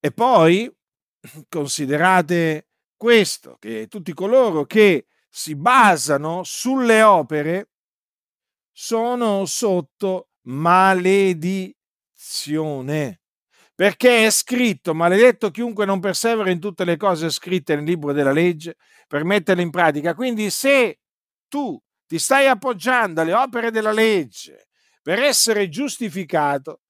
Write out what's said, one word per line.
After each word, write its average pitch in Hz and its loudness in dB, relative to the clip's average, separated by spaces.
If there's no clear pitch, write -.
E 143 -4
poi 214 2
<clears throat> - -20
considerate 156 -2
questo, 214 0
che 110 -10
tutti 180 -12
coloro 196 0
che 202 2
si - -12
basano 165 2
sulle 240 2
opere 165 2
sono 226 -2
sotto 185 -4
maledizione, 165 -2
perché 220 4
è 220 2
scritto: 220 -2
"Maledetto 190 4
chiunque 214 -6
non 196 -2
persevera 202 -2
in 180 0
tutte 185 -6
le 170 0
cose 165 -2
scritte 165 -4
nel 147 -6
libro 151 -4
della 139 0
legge 165 -2
per 147 -6
metterle 185 0
in 170 -4
pratica". 156 0
Quindi 214 -4
se 269 0
tu 277 -8
ti 165 -8
stai 269 2
appoggiando 226 -2
alle 165 0
opere 233 -2
della 214 -2
legge 196 -2
per 185 -2
essere 220 0
giustificato 156 -4